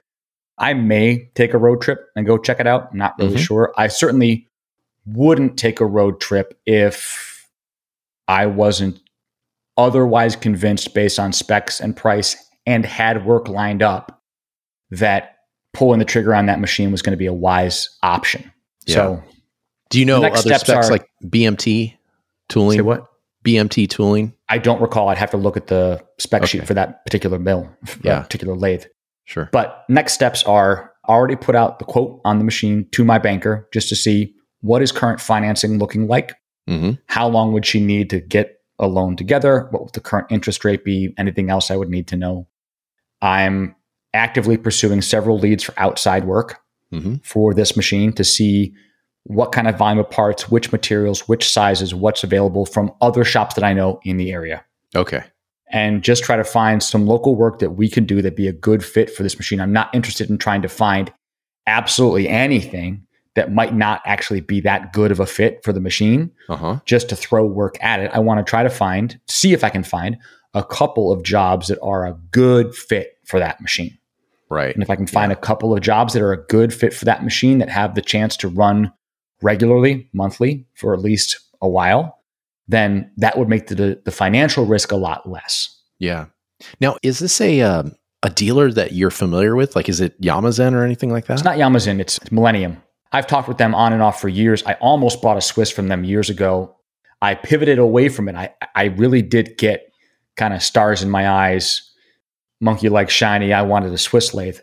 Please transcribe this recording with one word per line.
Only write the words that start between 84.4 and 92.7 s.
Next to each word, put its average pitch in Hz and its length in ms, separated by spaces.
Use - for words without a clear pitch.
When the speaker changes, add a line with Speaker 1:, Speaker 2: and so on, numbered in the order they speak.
Speaker 1:
risk 104 260
a 101 40
lot 87 340
less. - 460
Speaker 2:
Yeah. 85 300
Now, 139 220
is 127 180
this 180 220
a, 160 200
um, 85 340
a 98 80
dealer 123 420
that 110 220
you're 90 180
familiar 98 440
with? 135 200
Like, 101 140
is 87 100
it 90 220
Yamazen 110 520
or 123 100
anything 123 280
like 117 140
that? 123 80
Speaker 1:
It's 139 100
not 170 140
Yamazen. 113 420
It's, - 200
it's - 120
Millennium. 107 500